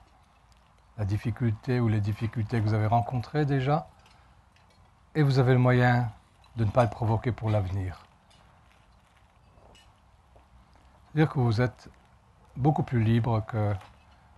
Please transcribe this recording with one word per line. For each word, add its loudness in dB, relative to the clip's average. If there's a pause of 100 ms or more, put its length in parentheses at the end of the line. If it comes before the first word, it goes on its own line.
(1000)
la -4
difficulté -2
ou 2
les 0
difficultés -4
que -2
vous 0
avez 0
rencontrées -2
déjà, -2 (1300)
et 2
vous 4
avez 4
le 6
moyen 4 (460)
de -2
ne 0
pas 4
le 2
provoquer -2
pour -6
l'avenir. -4 (3000)
C'est-à-dire 2
que -2
vous 2
êtes -4 (680)
beaucoup 0
plus -2
libre 2
que -2 (640)